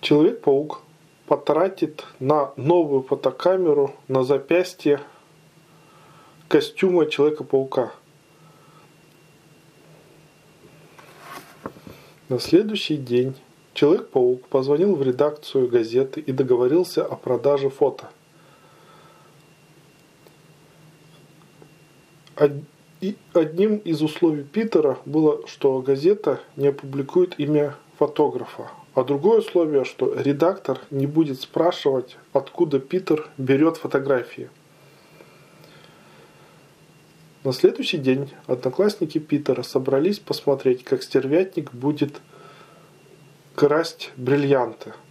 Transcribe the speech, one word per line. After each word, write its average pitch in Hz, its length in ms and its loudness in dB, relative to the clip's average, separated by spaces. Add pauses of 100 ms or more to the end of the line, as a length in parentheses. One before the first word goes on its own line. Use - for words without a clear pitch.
Человек-паук 151 800 2 (440)
потратит 156 760 0 (160)
на 139 360 0
новую 143 460 2
фотокамеру 147 920 0 (140)
на 131 160 0
запястье 143 800 0 (1500)
костюма 165 600 0
Человека-паука. 139 880 -2 (4000)
На 127 100 -2
следующий 196 600 0
день 127 360 -2 (400)
Человек-паук 127 720 2
позвонил 147 480 0
в 139 80 -2
редакцию 135 640 0
газеты 120 540 0
и 151 100 -8
договорился 131 720 2
о 127 120 -8
продаже 139 520 0
фото. - 400 -2 (4000)
Од-, 143 260 2 (380)
и 202 160 -6 (160)
одним 175 460 2
из 160 240 -4
условий 151 420 0
Питера 151 600 0
было, 151 440 0
что 131 320 -2
газета 139 600 0 (140)
не 139 140 0
опубликует 139 720 -2
имя 147 340 0 (240)
фотографа, 135 720 -2 (240)
а 127 100 2
другое 147 360 2
условие, 156 440 0
что - 300 -4
редактор 143 680 -2 (100)
не 139 160 -4
будет 147 340 -2
спрашивать, 143 760 -2 (160)
откуда 139 460 0
Питер 180 580 -2
берёт 139 400 2
фотографии. 135 720 -4 (3000)
На 135 80 0
следующий 196 460 0
день 135 320 0 (160)
одноклассники 156 720 -2
Питера 139 440 -2
собрались 135 560 0
посмотреть, 135 640 -2
как - 200 -2
стервятник 147 680 -2
будет 139 480 -4 (1300)
красть 151 600 0
бриллианты. 131 800 0 (160)